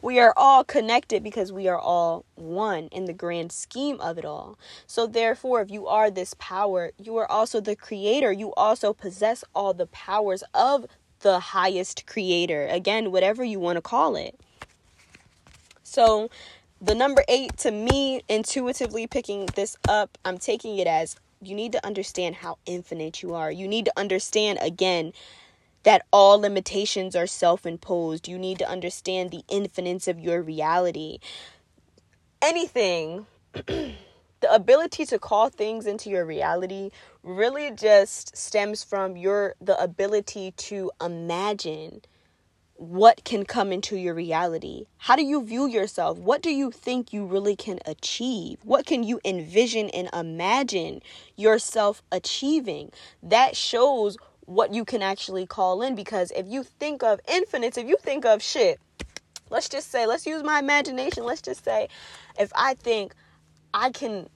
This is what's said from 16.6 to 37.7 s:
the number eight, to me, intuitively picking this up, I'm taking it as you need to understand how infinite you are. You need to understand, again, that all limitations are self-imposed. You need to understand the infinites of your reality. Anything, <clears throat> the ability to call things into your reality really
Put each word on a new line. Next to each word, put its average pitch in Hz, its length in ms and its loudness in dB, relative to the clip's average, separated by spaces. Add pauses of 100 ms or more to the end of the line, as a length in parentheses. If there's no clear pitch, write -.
the 202 140 0
number 269 340 4
eight, 254 300 0
to 233 140 -2
me, 262 560 0
intuitively 226 800 -4
picking 202 380 -6 (100)
this 196 200 -4 (120)
up, 208 360 0
I'm 185 140 -6
taking 220 400 -4
it 180 80 0
as 165 300 -2 (260)
you 190 140 -12
need 214 160 -6
to - 120 -2
understand 185 520 -6
how 170 300 -12
infinite 170 560 -10
you 175 120 -8
are. 160 160 -4
You 180 160 -8
need 208 200 -2
to - 100 0
understand, 202 680 0
again, 175 500 0 (720)
that 214 260 8
all 202 280 10
limitations 196 720 -2
are 175 140 0
self-imposed. 170 1000 -2
You 180 140 -10
need 185 180 -6
to - 100 -4
understand 185 640 -6
the 170 160 -14
infinites 185 640 -4
of 175 100 -2
your 170 240 -2
reality. 160 760 -2 (1200)
Anything, 208 840 -2 (140)
<clears throat> - 120 -20
the - 420 -8 (560)
ability 269 560 4
to 233 140 -4
call 220 280 2
things 220 380 -6
into 202 240 -8
your 180 160 -2
reality 180 640 -6 (320)
really 240 480 -2